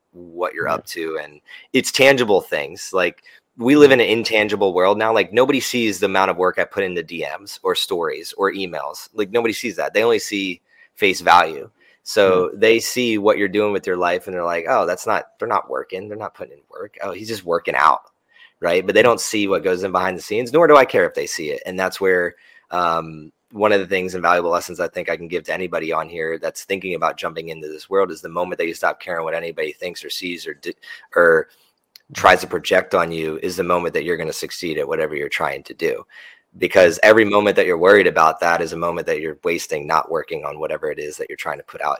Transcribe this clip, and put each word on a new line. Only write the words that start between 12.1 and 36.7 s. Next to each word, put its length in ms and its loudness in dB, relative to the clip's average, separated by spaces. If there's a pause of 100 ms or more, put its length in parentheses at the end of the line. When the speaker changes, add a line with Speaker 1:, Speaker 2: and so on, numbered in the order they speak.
Speaker 2:
Yeah. 60 -16
Speaker 1:
they 220 4
see 380 -2
what 200 2
you're 100 0
doing 240 0
with 140 -4
your 100 -2
life, 300 -2
and 80 -10
they're 100 -4
like, 240 -4
"Oh, 180 2
that's 200 -4
not, 320 -4
they're 100 -6
not 220 -2
working. 380 -8
They're 100 -12
not 160 -12
putting 200 -16
in 160 -20
work. 320 -16
Oh, 100 -8
he's 160 -14
just 160 -10
working 300 -2
out." 280 4 (580)
Right? 260 0
But 80 0
they 80 6
don't 180 4
see 280 -2
what 160 -2
goes 180 -2
in 80 -4
behind 260 -2
the 60 -12
scenes, 300 -6
nor 160 4
do 80 10
I 80 10
care 200 2
if 100 -2
they 120 -4
see 240 -8
it. 160 -8
And 100 -10
that's 240 -4
where, 360 2 (340)
um, 600 -4 (180)
one 220 0
of 80 4
the 80 -8
things 260 -4
and 80 -6
valuable 280 2
lessons 280 -4
I 80 -2
think 240 -8
I 60 -4
can 100 -12
give 200 -6
to 60 -6
anybody 400 -6
on 160 -4
here 300 -6
that's 240 -10
thinking 320 -6
about 240 -2
jumping 300 -10
into 180 -12
this 240 -14
world 220 0
is 100 -14
the 60 -14
moment 300 -6
that 100 -4
you 60 -6
stop 260 -2
caring 240 -6
what 100 -6
anybody 380 -6
thinks 320 -12
or 60 -12
sees 360 -10
or 80 -10
di-, 220 -14 (400)
or 320 4 (640)
tries 280 6
to 40 -10
project 480 0
on 160 2
you 320 -6
is 140 -6
the 80 -2
moment 300 -2
that 100 -4
you're 120 -2
gonna 160 -6
succeed 460 -8
at 80 -4
whatever 300 -4
you're 120 -6
trying 360 -6
to 100 -18
do. 320 -4 (500)
Because 460 4